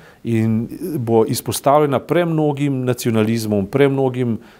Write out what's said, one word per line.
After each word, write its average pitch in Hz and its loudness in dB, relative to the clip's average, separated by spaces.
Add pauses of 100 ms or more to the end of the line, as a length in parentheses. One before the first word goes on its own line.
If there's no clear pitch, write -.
(200)
in 113 -2 (300)
bo 113 2
izpostavljena 139 0
premnogim 147 -2
nacionalizmom, 110 0
premnogim 131 0 (220)